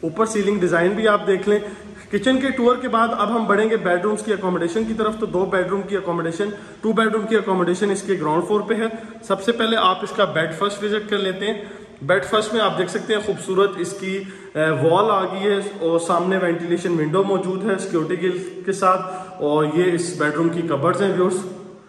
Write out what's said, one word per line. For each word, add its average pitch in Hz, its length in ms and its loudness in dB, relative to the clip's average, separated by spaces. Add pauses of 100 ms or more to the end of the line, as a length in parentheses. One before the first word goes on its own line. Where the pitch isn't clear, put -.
ऊपर 170 220 0
ceiling 208 360 0
design 175 320 2
भी 220 120 -2
आप 208 140 4
देख 196 280 0
लें। 208 240 0 (400)
Kitchen 254 260 2
के 262 120 0
tour 247 320 4
के 254 60 -4
बाद 226 240 2
अब 208 200 0
हम 226 160 0
बढ़ेंगे 214 300 2
bedrooms 180 460 0
की 220 80 -2
accommodation 185 540 0
की 220 80 -4
तरफ। 220 260 -2
तो 220 80 -2
दो 180 180 0
bedroom 190 360 0
की 185 140 -6
accommodation, 175 580 -2 (300)
two 220 100 2
bedroom 220 320 2
की 226 100 0
accommodation 190 560 2
इसके 196 240 -2
ground 156 280 0
floor 208 180 0
पे 220 140 -2
है। 226 280 -4 (240)
सबसे 196 240 0
पहले 226 240 0
आप 185 280 2
इसका 202 220 0
bed 160 280 -2
first 202 300 -2
visit 208 260 -2
कर 208 80 0
लेते 190 280 -2
हैं। 214 260 -6 (320)
Bed 180 220 2
first 214 280 0
में 226 80 2
आप 196 100 2
देख 175 180 -2
सकते 214 240 -2
हैं 208 120 0
खूबसूरत 190 540 2
इसकी, 190 380 -4
अ, - 420 -8
वॉल 160 520 4
आ 190 220 0
गई 190 60 -4
है 202 300 0
और 165 300 0
सामने 180 380 2
ventilation 170 520 0
window 165 340 2
मौजूद 185 400 0
है 208 140 0
security 156 380 -2
ग्रिल 180 500 -4
के 190 80 -2
साथ - 560 0 (120)
और 147 240 2
ये 156 180 2
इस 170 360 0
bedroom 151 300 2
की 170 120 -2
cupboards 165 400 0
हैं 196 120 2
viewers। 180 300 2 (460)